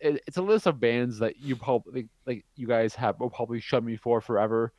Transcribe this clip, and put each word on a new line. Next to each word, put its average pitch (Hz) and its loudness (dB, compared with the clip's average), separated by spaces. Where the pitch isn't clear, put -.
it, 147 0
it's 143 -10
a 180 -2
list 208 2
of 156 2
bands 120 0
that 110 -2
you 135 -4
prob-, 117 0
like, 123 -8
like, 120 -6
you 123 -10
guys 113 2
have, 113 -2
will 123 -2
probably 117 -6
shun 117 0
me 113 -6
for 117 2
forever 113 0